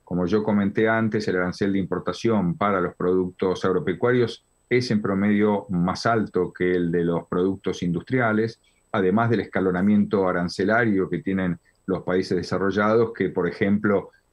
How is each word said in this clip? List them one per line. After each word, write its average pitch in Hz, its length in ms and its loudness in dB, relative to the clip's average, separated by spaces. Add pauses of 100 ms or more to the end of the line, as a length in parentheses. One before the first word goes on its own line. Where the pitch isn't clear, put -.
Como 90 220 -2
yo 104 180 0
comenté 104 460 2
antes, 110 380 0
el 92 100 0
arancel 92 360 -2
de 98 60 0
importación 90 760 -2
para 101 240 0
los 87 140 -4
productos 90 720 0
agropecuarios 98 800 0 (260)
es 123 220 2
en 104 100 0
promedio 104 680 2
más 87 360 0
alto 98 460 0
que 90 200 0
el 87 200 0
de 85 140 0
los 85 220 -2
productos 95 560 -2
industriales, 110 760 -2 (320)
además 107 380 2
del 104 120 2
escalonamiento 95 840 2
arancelario 95 800 0
que 87 120 -4
tienen 92 400 -2 (260)
los 92 180 -4
países 92 340 0
desarrollados, 101 760 0
que, 92 160 -2
por 87 180 -2
ejemplo, 101 600 0 (240)